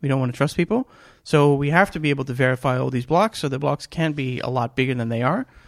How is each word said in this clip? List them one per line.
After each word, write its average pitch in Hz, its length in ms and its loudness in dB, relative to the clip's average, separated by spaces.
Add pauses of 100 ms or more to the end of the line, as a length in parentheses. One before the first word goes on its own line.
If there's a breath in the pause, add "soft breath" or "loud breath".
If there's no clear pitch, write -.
We 147 60 -4
don't 135 120 0
wanna 127 140 -2
trust - 220 -2
people. 214 320 0 (360 soft breath)
So 147 320 4
we 143 160 0
have 185 200 4
to 175 80 -8
be 151 120 0
able 143 140 -2
to 139 80 -6
verify 127 440 0
all 131 140 -2
these 123 160 -2
blocks, 185 320 2
so 147 100 -2
the 131 80 -4
blocks 143 300 -4
can't 160 280 -2
be 127 240 -4
a - 100 -4
lot 123 260 -2
bigger 131 180 0
than 117 160 -4
they 117 140 -2
are, 180 240 -2 (200 soft breath)